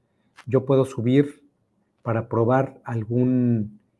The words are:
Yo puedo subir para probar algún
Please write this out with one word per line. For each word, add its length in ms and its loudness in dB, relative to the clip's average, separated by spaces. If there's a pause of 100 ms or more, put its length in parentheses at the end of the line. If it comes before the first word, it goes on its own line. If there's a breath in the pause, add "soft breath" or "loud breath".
(460)
Yo 200 0
puedo 180 2
subir 580 0 (600)
para 260 -4
probar 560 0
algún 960 -2 (200)